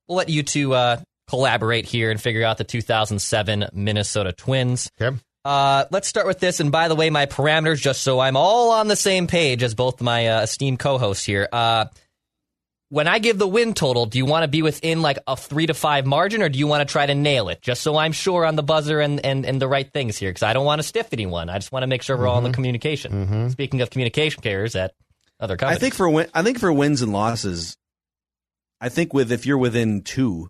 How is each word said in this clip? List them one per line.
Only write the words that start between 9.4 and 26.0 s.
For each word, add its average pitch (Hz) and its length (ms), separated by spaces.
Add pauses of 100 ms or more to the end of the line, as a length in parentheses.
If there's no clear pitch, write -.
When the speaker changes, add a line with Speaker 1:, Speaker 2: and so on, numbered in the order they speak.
Speaker 1:
as 117 140
both 127 260
my, 120 240
uh, 110 160
esteemed 131 380
co-hosts 123 440
here. 101 280
Uh, 113 340 (1040)
when 147 200
I 208 120
give 214 180
the 208 100
win 226 260
total, 123 320
do 110 120
you 131 80
wanna 160 220
be 156 140
within, 165 400
like, 143 240
a 131 100
three 160 300
to 160 80
five 147 320
margin, 185 360
or 165 60
do 135 100
you 147 100
wanna 147 160
try 143 220
to 143 100
nail 139 320
it? 85 140
Just 123 200
so 151 140
I'm 156 160
sure 180 320
on 160 120
the 151 60
buzzer 151 380
and, 147 260
and, 135 180
and 131 160
the 135 80
right 135 240
things 127 240
here, 95 160
'cause 98 120
I 110 80
don't 135 120
wanna 147 200
stiff 226 280
anyone. 85 360
I 95 100
just - 140
wanna 131 160
make 127 140
sure 135 140
we're 123 120
all 123 100
in 120 60
the 123 60
Speaker 2:
Mm-hmm. 123 40
Speaker 1:
communication. 127 580
Speaker 2:
Mm-hmm. 104 360
Speaker 1:
Speaking 131 340
of 113 80
communication 135 520
carriers 104 340
at 92 180 (460)
other 92 160
companies. 143 220
Speaker 3:
I - 20
think 247 140
for 185 160